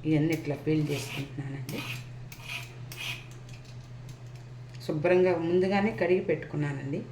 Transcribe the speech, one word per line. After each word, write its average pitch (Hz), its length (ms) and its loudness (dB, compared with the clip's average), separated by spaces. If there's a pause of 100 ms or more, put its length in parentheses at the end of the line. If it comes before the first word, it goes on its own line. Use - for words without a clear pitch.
ఇవన్నీ 156 300 6
ఇట్లా 143 260 -2
పీల్ 156 260 4
చేసుకుంటున్నానండి. 139 880 -6 (3000)
శుభ్రంగా 180 460 6 (140)
ముందుగానే 190 460 6 (100)
కడిగి 185 280 6
పెట్టుకున్నానండి. 147 720 -2 (120)